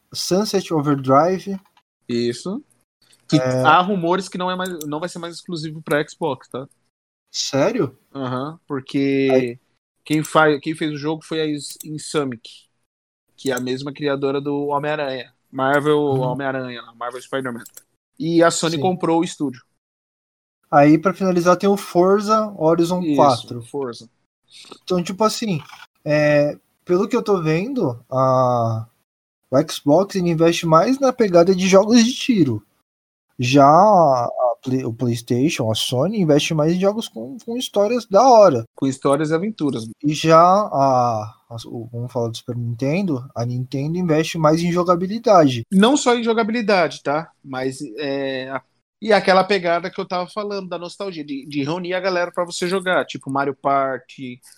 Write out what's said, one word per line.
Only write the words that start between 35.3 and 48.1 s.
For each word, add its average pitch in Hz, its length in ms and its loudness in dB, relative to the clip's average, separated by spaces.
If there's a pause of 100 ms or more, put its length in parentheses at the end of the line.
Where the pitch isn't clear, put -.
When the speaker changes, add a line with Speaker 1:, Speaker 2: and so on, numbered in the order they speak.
Speaker 1:
a 110 40 0
Sony, 160 460 -2
investe 151 320 2
mais 160 220 0
em 185 40 -2
jogos 202 300 -2
com, 240 360 -14
com 233 120 -8
histórias 226 480 -2
da 196 240 4
hora. 190 360 6 (120)
Speaker 2:
Com 139 100 -4
histórias 139 440 0
e 160 40 -2
aventuras. 151 540 -4 (160)
Speaker 1:
E 147 80 0
já 160 260 4
a, 135 960 2 (140)
a, 120 160 -14
o, 117 260 -12
vamos 117 220 -10
falar 117 160 -4
do 113 80 -10
Super - 180 -10
Nintendo, 131 800 -4
a 117 120 -6
Nintendo 135 500 -6
investe 160 400 -2
mais 160 260 2
em 175 80 0
jogabilidade. 175 920 2 (100)
Speaker 2:
Não 214 240 6
só 254 180 2
em 240 80 -2
jogabilidade, 220 800 0
tá? 151 300 -4 (100)
Mas, 131 360 -8 (180)
é, 135 540 -6